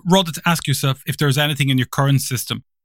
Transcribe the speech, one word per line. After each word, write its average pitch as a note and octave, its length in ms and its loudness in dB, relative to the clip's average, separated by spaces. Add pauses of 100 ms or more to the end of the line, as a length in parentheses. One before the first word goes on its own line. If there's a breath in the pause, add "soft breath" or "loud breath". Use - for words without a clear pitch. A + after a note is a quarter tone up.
(100)
rather F3+ 220 4
to - 140 -10
ask E3+ 200 0
yourself C3+ 400 -2
if D3 100 -6
there D3 120 0
is C3+ 80 2
anything D3 340 0
in C3 60 2
your B2+ 100 0
current C#3 340 2
system A#2+ 440 -6 (200)